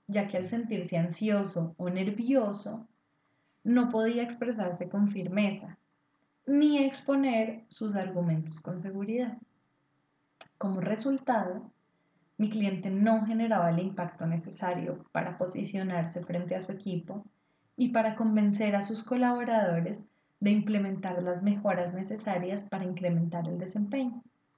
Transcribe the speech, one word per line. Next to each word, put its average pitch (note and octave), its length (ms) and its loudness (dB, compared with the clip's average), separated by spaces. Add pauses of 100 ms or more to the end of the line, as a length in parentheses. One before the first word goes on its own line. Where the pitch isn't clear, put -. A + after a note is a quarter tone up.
ya G3+ 220 0
que - 80 -4
al F#3 100 -2
sentirse G#3+ 520 -2
ansioso F3 800 0
o F3+ 100 -4
nervioso, G#3+ 960 0 (760)
no A#3+ 260 4
podía A3+ 340 2
expresarse G3+ 680 -4
con G3+ 200 4
firmeza, F#3+ 680 -2 (680)
ni D4 380 6
exponer C4+ 840 2
sus G#3 260 -4
argumentos F3 680 0
con F3+ 200 -8
seguridad. G3+ 580 -4 (1200)
Como F#3+ 220 -2
resultado, G#3+ 920 -2 (680)
mi G#3+ 140 2
cliente G3+ 400 0
no G#3+ 340 4
generaba A3 460 2
el E3 80 4
impacto F3+ 480 -4
necesario F3 840 -4
para F3 260 -4
posicionarse F#3 840 -2
frente F3 320 -4
a F#3 60 -4
su F#3 120 -8
equipo F#3+ 520 -6 (520)
y B3 120 2
para A3 260 2
convencer G#3 640 4
a G3 60 2
sus G#3+ 200 -6
colaboradores A3+ 960 2 (420)
de G3+ 100 4
implementar G3 720 0
las F3+ 200 -2
mejoras F#3 520 2
necesarias F#3+ 680 -4
para F#3+ 200 -6
incrementar E3+ 640 0
el F3 100 -4
desempeño. G#3 640 -2 (360)